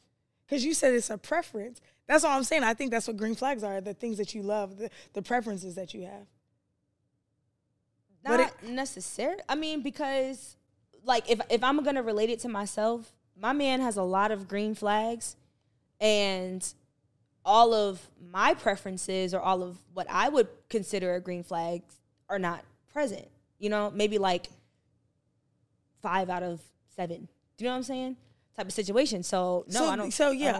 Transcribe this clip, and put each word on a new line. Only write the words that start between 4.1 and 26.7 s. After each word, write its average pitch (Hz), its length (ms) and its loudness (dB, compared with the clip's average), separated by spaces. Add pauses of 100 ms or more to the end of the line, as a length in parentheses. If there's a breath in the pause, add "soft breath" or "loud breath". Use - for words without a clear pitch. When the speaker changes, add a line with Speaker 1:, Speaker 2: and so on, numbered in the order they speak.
Speaker 1:
that 208 180 -6
you 214 80 -8
love, 196 340 -2
the, 214 120 -8 (240 loud breath)
the 202 80 -8
preferences 196 540 -4
that 190 180 -12
you 214 80 -12
have. 202 260 -16 (2000)
But 233 120 4
Speaker 2:
Not 254 160 4 (100)
Speaker 1:
it 214 40 -12
Speaker 2:
necessar-, 262 720 -6 (100)
I 269 60 0
mean, 311 260 -4
because, 269 760 -4 (480)
like, 240 260 2
if, 220 200 2
if 233 140 2
I'm 277 200 4
gonna 269 200 0
relate 226 260 0
it 233 120 -2
to 247 80 -8
myself, 214 640 -2 (260)
my 214 160 0
man 269 280 2
has 233 160 0
a 190 60 0
lot 190 280 4
of 196 160 -4
green 208 280 -2
flags, 220 600 -2 (640)
and 190 680 2 (800)
all 233 280 10
of 202 260 2 (320)
my 208 220 4
preferences 190 800 -2
or 185 80 0
all 185 220 2
of 180 140 -12 (160)
what 185 160 -6
I 214 200 4
would 269 180 4 (220)
consider 185 460 -2
a 180 60 -4
green 180 220 -8
flag 170 380 -4 (480)
are 196 100 -2
not 175 240 -4 (280)
present. 277 360 -4 (320)
You 208 100 -4
know, 208 240 0
maybe, 208 240 2
like, 185 320 0 (1500)
five 185 280 0
out 180 140 -2
of 170 180 -6 (340)